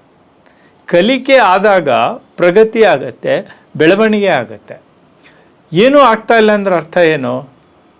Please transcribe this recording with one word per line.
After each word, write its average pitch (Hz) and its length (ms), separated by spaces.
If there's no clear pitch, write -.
ಕಲಿಕೆ 254 480
ಆದಾಗ 196 560
ಪ್ರಗತಿ 220 460
ಆಗತ್ತೆ, 143 720
ಬೆಳವಣಿಗೆ 202 520
ಆಗತ್ತೆ. 117 540
ಏನೂ 254 260
ಆಗ್ತಾ 226 340
ಇಲ್ಲ 220 180
ಅಂದ್ರೆ 196 240
ಅರ್ಥ 156 220
ಏನು? 143 520